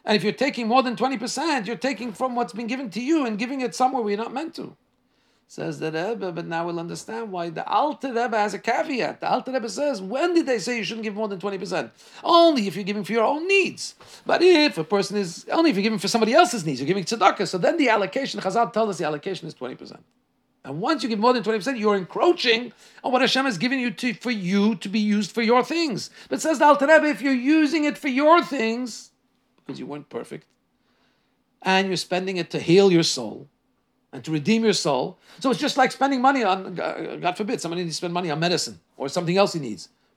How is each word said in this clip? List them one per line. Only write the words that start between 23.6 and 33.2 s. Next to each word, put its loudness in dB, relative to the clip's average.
you -2
to, -4
for -6
you 2
to -10
be -2
used 0
for -2
your 4
things. -2
But -4
says 0
the 6
Alter 8
Rebbe, 8
if 0
you're 2
using 2
it -2
for -6
your 6
things, -4
because -12
you -10
weren't -12
perfect, -12
and 2
you're -2
spending -4
it -4
to -6
heal 6
your 6
soul, -6